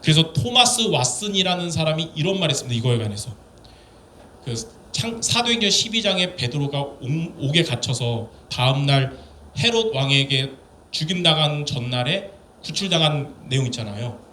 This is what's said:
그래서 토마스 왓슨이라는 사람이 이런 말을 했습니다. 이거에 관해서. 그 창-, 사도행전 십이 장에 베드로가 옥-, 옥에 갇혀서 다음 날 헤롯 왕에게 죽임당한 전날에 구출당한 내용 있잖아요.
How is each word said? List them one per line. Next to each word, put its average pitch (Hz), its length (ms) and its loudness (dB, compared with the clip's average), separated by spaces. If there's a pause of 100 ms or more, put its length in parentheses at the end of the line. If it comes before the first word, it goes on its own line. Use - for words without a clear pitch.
그래서 156 320 4
토마스 240 560 2
왓슨이라는 180 800 0
사람이 160 440 0
이런 185 240 0
말을 160 120 0
했습니다. 123 260 -2
이거에 120 200 2
관해서. 107 340 -4 (1120)
그 120 100 -6 (380)
창-, 233 300 -4
사도행전 233 500 2
십이 220 300 0
장에 180 340 0
베드로가 139 460 -2
옥-, 143 580 -4
옥에 143 240 2
갇혀서 120 640 -2 (220)
다음 135 340 2
날 135 320 2 (400)
헤롯 226 380 2
왕에게 135 560 2 (400)
죽임당한 156 760 0
전날에 139 680 -4 (320)
구출당한 156 720 0 (140)
내용 131 180 2
있잖아요. 110 520 -6 (140)